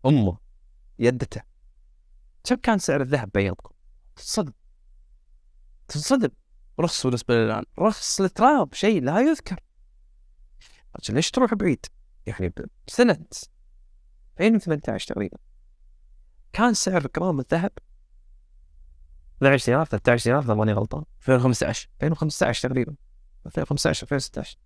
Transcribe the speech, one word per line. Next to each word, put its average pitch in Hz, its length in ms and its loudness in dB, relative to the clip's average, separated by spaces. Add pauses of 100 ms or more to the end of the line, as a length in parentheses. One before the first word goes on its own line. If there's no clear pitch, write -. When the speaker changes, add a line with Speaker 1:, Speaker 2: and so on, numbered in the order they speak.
Speaker 1:
أمه، 113 320 4 (600)
يدته، 117 420 -2 (1000)
كم 247 120 0
كان 240 220 0
سعر 147 240 0
الذهب 127 320 -2
بأيامكم؟ 98 400 -2 (420)
تنصدم. - 380 -4 (1300)
تنصدم. 190 420 0 (500)
Speaker 2:
رخص - 260 -2
بالنسبة 123 300 0
للآن. 110 280 0 (160)
Speaker 1:
رخص - 420 0
للتراب، 208 520 2
شيء 202 280 0
لا 143 180 0
يذكر. 277 400 -2 (1400)
رجل - 160 -8
ليش 151 160 0
تروح 247 220 2
بعيد؟ 190 320 -2 (400)
يعني 92 280 -4 (340)
بسنة 202 380 2 (1040)
ألفين 226 240 2
وثمانية 160 320 -2
عشر - 260 -6
تقريبًا - 240 -4 (1160)
كان 233 200 2
سعر 180 340 -2 (100)
جرام 160 220 0
الذهب 170 320 -2 (1700)
اثناعش 135 280 4
دينار، 135 200 2
ثلاثة - 260 2
عشر 117 120 2
دينار، 135 200 2
ثمانية 107 300 2
غلطان. 107 300 -2 (160)
Speaker 2:
ألفين 131 160 4
وخمستاش. 123 580 0
Speaker 1:
ألفين 147 180 -2
وخمستاش 156 500 -2
تقريبًا. 127 340 -4 (500)
ألفين 156 180 -6
وخمستاش، - 400 -2
ألفين - 120 -4
وستاش. - 500 -8